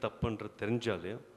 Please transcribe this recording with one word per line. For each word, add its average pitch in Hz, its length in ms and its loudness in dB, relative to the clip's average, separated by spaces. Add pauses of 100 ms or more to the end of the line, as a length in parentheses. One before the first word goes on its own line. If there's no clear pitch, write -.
தப்புன்றது 107 580 0
தெரிஞ்சாலும், 107 600 0 (160)